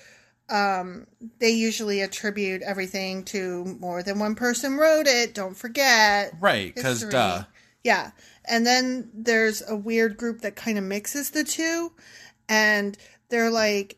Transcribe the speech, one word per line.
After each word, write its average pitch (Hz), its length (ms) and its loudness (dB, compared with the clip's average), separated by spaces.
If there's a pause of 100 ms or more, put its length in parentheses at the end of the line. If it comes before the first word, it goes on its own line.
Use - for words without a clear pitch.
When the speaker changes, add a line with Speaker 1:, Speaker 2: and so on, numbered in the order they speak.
(480)
Speaker 1:
um, 190 580 -2 (320)
they 226 120 4
usually 220 500 0
attribute 196 600 -4
everything 190 640 -6
to 180 400 -6 (160)
more 180 220 -6
than 196 160 -4
one 214 160 0
person 247 420 -2
wrote 311 300 4
it. 240 280 2
Don't 190 220 -8
forget. 226 840 4
Speaker 2:
Right, 190 340 2
'cause 127 260 -2
Speaker 1:
History. 110 120 -6
Speaker 2:
duh. 101 320 2 (380)
Speaker 1:
Yeah. 190 280 0 (360)
And 233 200 2
then 254 480 0
there's 220 520 2
a 214 100 -4
weird 226 400 0
group 233 260 -6
that 202 140 -6
kinda 214 260 -2
mixes 208 480 -6
the 302 140 -2
two. 330 480 -2 (560)
And 208 480 2 (340)
they're 233 200 2
like, 208 480 0